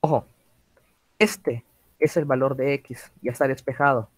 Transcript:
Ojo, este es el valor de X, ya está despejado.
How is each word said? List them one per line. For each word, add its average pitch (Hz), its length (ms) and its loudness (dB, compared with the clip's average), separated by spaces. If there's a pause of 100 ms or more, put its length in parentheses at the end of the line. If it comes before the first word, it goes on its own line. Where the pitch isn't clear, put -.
Ojo, 151 260 2 (920)
este 180 460 -2 (340)
es 151 180 2
el 160 80 0
valor 135 320 0
de 135 180 0
X, - 460 -12
ya 123 120 -4
está 143 140 0
despejado. 135 720 0